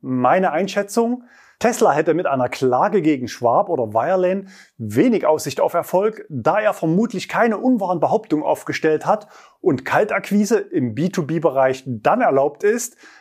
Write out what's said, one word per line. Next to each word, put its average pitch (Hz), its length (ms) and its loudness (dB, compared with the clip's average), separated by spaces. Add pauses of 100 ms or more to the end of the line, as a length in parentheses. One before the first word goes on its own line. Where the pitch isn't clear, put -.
Meine 135 500 0
Einschätzung: 202 720 -2 (360)
Tesla 208 340 2
hätte 156 200 2
mit 175 120 -2
einer 131 240 0
Klage 156 520 0
gegen 143 280 0
Schwab 131 400 0
oder 123 240 -2
Wirelane 185 540 0 (300)
wenig 151 480 2
Aussicht 151 360 0
auf 151 120 2
Erfolg, 185 540 -2
da 156 320 0
er 214 140 2
vermutlich 180 560 -2
keine 208 300 2
unwahren 190 420 0
Behauptungen 156 420 0
aufgestellt 151 640 -2
hat 202 240 0 (320)
und 143 240 0
Kaltakquise 208 720 0
im 135 380 -4
B 151 120 0
two 180 160 -4
B 156 160 -4
Bereich 135 480 2
dann 131 320 0
erlaubt 143 460 0
ist, 233 320 -2 (240)